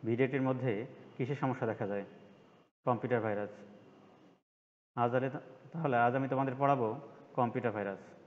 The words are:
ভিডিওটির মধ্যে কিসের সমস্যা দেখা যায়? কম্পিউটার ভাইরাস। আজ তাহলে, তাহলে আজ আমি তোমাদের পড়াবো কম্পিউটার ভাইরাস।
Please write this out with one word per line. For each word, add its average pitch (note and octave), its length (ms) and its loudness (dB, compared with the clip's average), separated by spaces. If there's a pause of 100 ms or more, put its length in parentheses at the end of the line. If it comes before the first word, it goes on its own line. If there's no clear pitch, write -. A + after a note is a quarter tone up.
ভিডিওটির C3 400 2
মধ্যে B2+ 240 0 (440)
কিসের C3 260 -4
সমস্যা C3 300 -2
দেখা G#2+ 200 -4
যায়? G2+ 140 -4 (800)
কম্পিউটার A#2+ 380 0
ভাইরাস। G#2 260 -2 (1500)
আজ A#2+ 120 4
তাহলে, B2+ 160 2 (440)
তাহলে D#3 220 0 (100)
আজ B2 140 4
আমি C3+ 140 0
তোমাদের C3+ 280 0
পড়াবো C#3 260 4 (500)
কম্পিউটার A#2+ 380 0
ভাইরাস। G2 260 -2 (260)